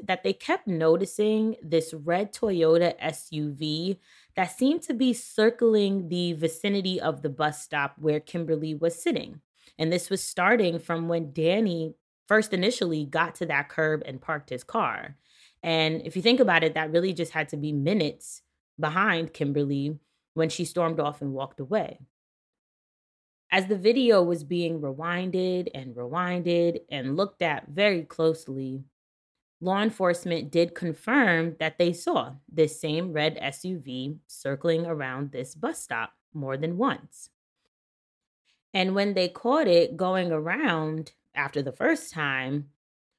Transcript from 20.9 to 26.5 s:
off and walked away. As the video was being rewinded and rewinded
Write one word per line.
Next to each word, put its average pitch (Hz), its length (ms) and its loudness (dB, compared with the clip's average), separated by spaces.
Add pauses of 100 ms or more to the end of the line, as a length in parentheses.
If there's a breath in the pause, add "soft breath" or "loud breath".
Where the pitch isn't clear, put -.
off 147 200 -4
and 139 120 -4
walked 135 260 -8
away. 160 400 -4 (1500)
As 190 200 2
the 202 100 0
video 220 460 6
was 170 180 0
being 165 380 -2
rewinded 180 920 -2
and 131 220 -12
rewinded 170 840 0 (100)